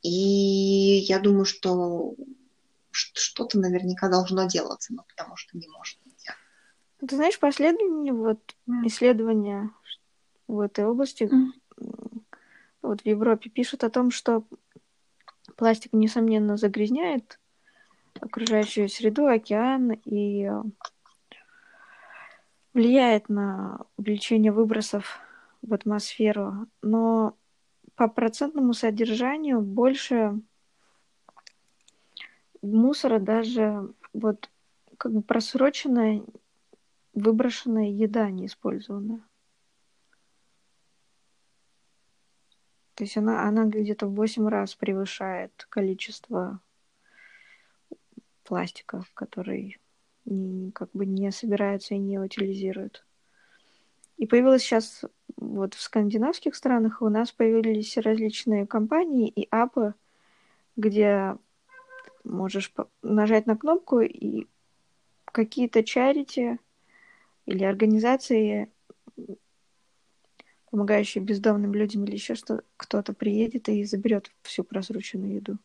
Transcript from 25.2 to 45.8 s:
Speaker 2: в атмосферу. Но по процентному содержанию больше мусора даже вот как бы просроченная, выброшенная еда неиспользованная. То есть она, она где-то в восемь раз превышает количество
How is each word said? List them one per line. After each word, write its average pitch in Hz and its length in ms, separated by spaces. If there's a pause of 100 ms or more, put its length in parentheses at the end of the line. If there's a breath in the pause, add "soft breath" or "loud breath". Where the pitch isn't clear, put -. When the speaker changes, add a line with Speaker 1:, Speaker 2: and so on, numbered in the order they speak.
Speaker 2:
в 226 100
атмосферу. 208 960 (160)
Но 226 540 (580)
по 233 140
процентному 247 680
содержанию 240 880
больше 220 800 (2250 loud breath)
мусора 226 560
даже 214 760 (200)
вот 214 380 (480)
как 233 140
бы 214 100
просроченная, 233 1000 (920)
выброшенная 220 760
еда 208 420
неиспользованная. 202 920 (3750)
То 214 100
есть - 120
она, 214 320
она 220 160
где-то 214 420
в 196 80
восемь 214 320
раз 202 280
превышает 190 960
количество 196 880 (1800 soft breath)